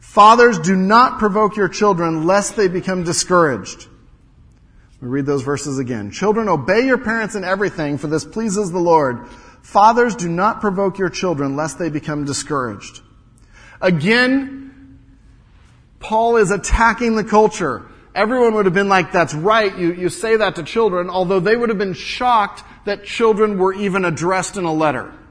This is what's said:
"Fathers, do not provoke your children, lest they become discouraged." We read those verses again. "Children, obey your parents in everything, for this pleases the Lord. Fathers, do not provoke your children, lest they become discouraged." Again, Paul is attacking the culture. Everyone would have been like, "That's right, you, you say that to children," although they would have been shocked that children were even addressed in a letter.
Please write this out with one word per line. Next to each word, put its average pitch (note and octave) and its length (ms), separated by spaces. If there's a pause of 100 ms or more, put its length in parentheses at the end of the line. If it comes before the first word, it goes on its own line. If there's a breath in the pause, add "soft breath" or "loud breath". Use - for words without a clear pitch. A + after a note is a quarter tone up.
"Fathers, A3+ 580
do F3+ 160
not G#3 440
provoke G#3 360
your G3 140
children, E3+ 560
lest G3 320
they G3+ 100
become F3+ 380
discouraged." D#3+ 800 (1120 soft breath)
We B2 80
read C#3 160
those C#3+ 160
verses C#3 380
again. A2+ 320
"Children, G#3 360
obey F#3 380
your C4 120
parents A3 380
in G3 80
everything, E3+ 540
for D#3 100
this D3+ 160
pleases G#3 480
the F#3 80
Lord. D#3 480 (340 loud breath)
Fathers, A3+ 540
do E3+ 140
not F#3+ 320
provoke G3 360
your F#3 120
children, C#3+ 480
lest D#3 200
they E3+ 120
become D3 340
discouraged." C3+ 760 (800 loud breath)
Again, A#3 1160 (1000 soft breath)
Paul A#3 380
is G3+ 140
attacking A3+ 680
the G#3 80
culture. G3 600 (300 loud breath)
Everyone A3+ 380
would G#3+ 100
have F#3+ 100
been G3+ 140
like, F#3 240
"That's E3+ 220
right, G3 440
you, F3 140
you F3+ 160
say A3 300
that F#3+ 180
to E3+ 80
children," F#3 460
although F#3 320
they G#3+ 160
would A#3 100
have A3 100
been F#3+ 180
shocked A#3 680 (220 loud breath)
that G3+ 180
children G#3+ 540
were F#3+ 160
even G3 320
addressed F3 500
in G3 80
a D#3+ 100
letter. D3 380 (180)